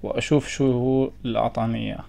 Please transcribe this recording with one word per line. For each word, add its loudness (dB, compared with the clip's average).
واشوف 2
شو 2
هو 2
اللي 0
اعطاني 0
اياه. -6